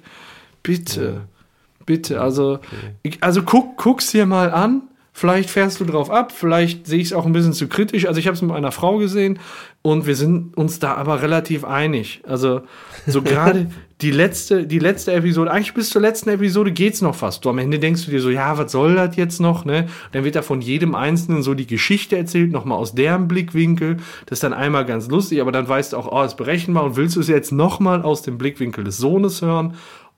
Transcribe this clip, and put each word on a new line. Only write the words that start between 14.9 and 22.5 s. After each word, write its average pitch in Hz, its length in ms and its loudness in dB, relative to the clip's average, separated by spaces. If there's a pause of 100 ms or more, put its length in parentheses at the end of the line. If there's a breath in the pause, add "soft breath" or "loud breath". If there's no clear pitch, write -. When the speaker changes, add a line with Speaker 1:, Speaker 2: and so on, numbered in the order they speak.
Speaker 1:
Episode, 170 380 2
eigentlich 202 220 -2
bis 220 160 -2
zur 208 120 2
letzten 220 280 0
Episode 202 420 2
geht's 196 300 0
noch 156 140 2
fast, - 300 -6
du, 127 40 2
am 123 80 0
Ende 139 200 0
denkst 165 280 0
du 147 60 -8
dir 135 100 0
so, 127 80 2
„Ja, 135 280 0
was 151 140 -4
soll 151 240 4
das 180 220 0
jetzt 175 240 -2
noch“, 170 240 2
ne, 156 220 0 (260 loud breath)
dann 135 100 -2
wird 147 120 -2
da 156 60 0
von 135 200 -4
jedem 143 340 0
Einzelnen 160 480 0
so 139 100 0
die 135 140 -6
Geschichte 185 500 0
erzählt, 170 360 0